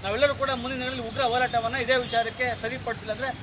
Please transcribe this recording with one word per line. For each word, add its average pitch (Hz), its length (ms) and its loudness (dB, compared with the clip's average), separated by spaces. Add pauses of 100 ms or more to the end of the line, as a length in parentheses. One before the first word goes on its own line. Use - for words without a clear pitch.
ನಾವೆಲ್ಲರೂ 262 380 4
ಕೂಡ 269 80 0 (120)
ಮುಂದಿನ 262 180 -4
ದಿನಗಳಲ್ಲಿ 254 300 -4
ಉಗ್ರ 240 120 0 (100)
ಹೋರಾಟವನ್ನ 247 520 2
ಇದೇ 254 220 4
ವಿಚಾರಕ್ಕೆ 226 420 0 (140)
ಸರಿಪಡಿಸಿಲ್ಲ 226 540 -4
ಅಂದ್ರೆ 254 140 -2 (120)